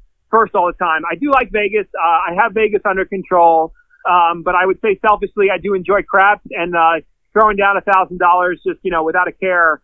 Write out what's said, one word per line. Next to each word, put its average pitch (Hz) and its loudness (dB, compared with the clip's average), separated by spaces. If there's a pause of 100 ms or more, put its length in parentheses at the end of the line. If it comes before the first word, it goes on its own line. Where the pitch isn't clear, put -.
(300)
first 220 0
all 180 2
the 175 -2 (100)
time. 160 -2
I - -4
do 285 -4
like 254 0
Vegas. 208 -2
Uh, 170 0
I - -8
have 226 0
Vegas 214 0
under 190 -2
control. 170 2 (360)
Um, 170 2
but 180 -4
I 180 0
would 190 -2
say 208 -2
selfishly, 202 0
I 185 -4
do 196 -4
enjoy 190 -2
craps 202 2
and, 175 -6
uh, 165 2 (320)
throwing 214 2
down 196 2
a 190 -2
thousand 190 0
dollars 180 2
just, 175 -6
you 190 -4
know, 165 -2
without 170 -2
a 151 -8
care. 170 0